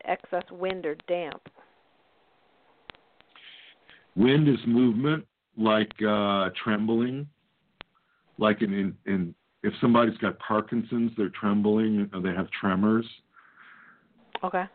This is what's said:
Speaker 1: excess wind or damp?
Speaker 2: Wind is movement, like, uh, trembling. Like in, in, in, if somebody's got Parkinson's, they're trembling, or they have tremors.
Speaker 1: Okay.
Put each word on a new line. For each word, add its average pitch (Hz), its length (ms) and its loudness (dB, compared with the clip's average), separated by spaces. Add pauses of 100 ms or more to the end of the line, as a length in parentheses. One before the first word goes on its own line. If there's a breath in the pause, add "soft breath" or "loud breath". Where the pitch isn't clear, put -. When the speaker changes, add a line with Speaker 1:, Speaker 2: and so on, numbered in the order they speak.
Speaker 1:
excess 180 480 -6
wind 180 340 -6
or 151 100 -4 (120)
damp? 175 340 -6 (2750 loud breath)
Speaker 2:
Wind 139 340 4
is 127 80 4 (100)
movement, 120 580 2 (320)
like, 110 340 2 (160)
uh, 101 420 0 (120)
trembling. 117 680 -2 (1120)
Like 107 240 0
in, 101 120 0
in, 98 220 -2 (100)
in, 92 300 -2 (280)
if 104 160 -2
somebody's 117 380 4
got 98 220 -4
Parkinson's, 113 760 -2
they're 101 140 -2
trembling, 104 840 0
or 92 80 -6
they 95 120 -2
have 90 160 -4
tremors. 104 560 0 (1400 soft breath)
Speaker 1:
Okay. 185 320 -2